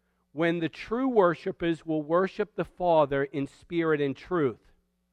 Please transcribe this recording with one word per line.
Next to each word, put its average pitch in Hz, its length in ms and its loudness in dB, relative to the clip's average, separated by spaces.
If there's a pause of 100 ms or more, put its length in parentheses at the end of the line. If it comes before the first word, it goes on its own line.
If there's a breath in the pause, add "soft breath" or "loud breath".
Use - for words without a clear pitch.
(320)
when 170 280 -2
the 165 100 -2
true 254 400 -4
worshipers 175 760 0
will 156 180 -2
worship 180 520 -2
the 180 80 -4
Father 151 640 2
in 139 220 -6
spirit 160 520 -2
and 139 160 -2
truth. 143 580 -4 (400)